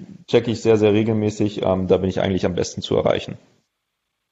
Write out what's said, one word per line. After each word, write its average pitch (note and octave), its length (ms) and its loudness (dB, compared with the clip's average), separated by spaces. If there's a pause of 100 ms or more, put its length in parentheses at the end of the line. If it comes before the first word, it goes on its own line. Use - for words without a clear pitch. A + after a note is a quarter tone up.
(280)
checke A#2+ 220 2
ich G#2 120 -6
sehr, A2+ 160 4
sehr G#2 160 4
regelmäßig, G#2+ 680 0
ähm, F#2+ 240 0
da F#2 120 4
bin F#2+ 100 0
ich - 140 -2
eigentlich F#2+ 240 0
am F2+ 80 -2
besten - 260 -4
zu - 160 -2
erreichen. - 400 -2 (960)